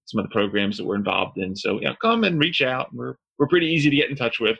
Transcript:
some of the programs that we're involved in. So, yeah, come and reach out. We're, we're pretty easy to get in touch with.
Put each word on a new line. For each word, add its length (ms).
some 120
of 60
the 80
programs 460
that 60
we're 120
involved 420
in. 160
So, 260
yeah, 120
come 220
and 160
reach 220
out. 300
We're, 220
we're 80
pretty 220
easy 220
to 60
get 140
in 60
touch 240
with. 200